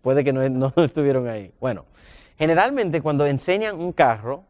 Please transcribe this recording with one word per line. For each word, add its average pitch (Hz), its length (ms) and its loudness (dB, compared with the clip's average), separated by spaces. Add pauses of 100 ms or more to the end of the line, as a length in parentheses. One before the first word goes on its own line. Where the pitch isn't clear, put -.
puede 135 220 2
que 135 80 2
no, 131 180 0
no 131 240 0
<laughs> 170 100 4
estuvieron 139 440 0
ahí. 104 320 -10
Bueno, 104 260 -6 (520)
generalmente 170 640 0
cuando 147 240 0
enseñan 180 540 -2
un 175 120 -6
carro, 123 580 0